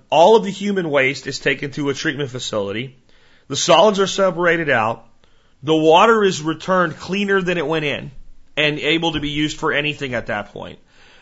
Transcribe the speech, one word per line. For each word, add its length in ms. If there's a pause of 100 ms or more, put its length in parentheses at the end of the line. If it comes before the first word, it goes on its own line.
all 260
of 80
the 80
human 380
waste 380
is 120
taken 320
to 180
a 40
treatment 360
facility. 680 (500)
The 80
solids 440
are 80
separated 600
out. 380 (560)
The 120
water 480
is 180
returned 560
cleaner 440
than 160
it 80
went 200
in 260 (460)
and 220
able 340
to 60
be 100
used 280
for 160
anything 400
at 140
that 240
point. 280 (420)